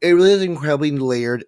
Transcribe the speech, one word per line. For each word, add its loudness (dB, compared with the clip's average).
it 0
really 6
is 2
incredibly -2
layered -4